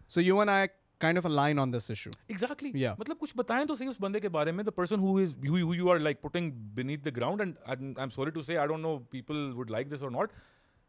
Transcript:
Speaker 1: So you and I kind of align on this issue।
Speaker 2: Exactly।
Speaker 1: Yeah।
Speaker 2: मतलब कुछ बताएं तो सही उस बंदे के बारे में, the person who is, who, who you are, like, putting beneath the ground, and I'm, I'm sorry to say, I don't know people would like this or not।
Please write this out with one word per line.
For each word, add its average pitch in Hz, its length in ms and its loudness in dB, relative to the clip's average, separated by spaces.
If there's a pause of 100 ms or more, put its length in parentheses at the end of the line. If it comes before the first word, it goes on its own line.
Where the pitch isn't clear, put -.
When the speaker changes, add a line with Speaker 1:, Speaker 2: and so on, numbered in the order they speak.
Speaker 1:
So - 80 -6
you 180 180 6
and 208 140 6
I 196 200 4 (360)
kind 170 160 4
of 165 100 0
align 143 340 4
on 123 100 0
this 110 220 -4
issue। - 400 -10
Speaker 2:
Exactly। 254 380 -4
Speaker 1:
Yeah। 123 240 0
Speaker 2:
मतलब 311 180 -6
कुछ - 200 -8
बताएं 254 300 0
तो 302 80 -2
सही 262 120 -6
उस 220 140 -8
बंदे 196 180 -2
के 208 80 -2
बारे 160 240 2
में, 190 120 -4
the 202 160 -4
person 190 240 2
who 190 220 4
is, 147 100 -2 (100)
who, 156 120 2
who 170 160 2
you 175 120 0
are, 180 140 6
like, 151 260 2
putting 165 260 -2 (280)
beneath 143 280 -4
the 123 100 -4
ground, 160 240 0
and 160 320 -6
I'm, 131 240 -8
I'm 131 220 -6
sorry 151 180 -2
to 156 120 -6
say, 170 80 0
I 147 100 2
don't 160 180 -2
know 156 140 -2 (160)
people 139 420 -6
would 117 200 -6
like 139 160 -4
this 135 160 -8
or 120 80 -6
not। 208 100 0 (600)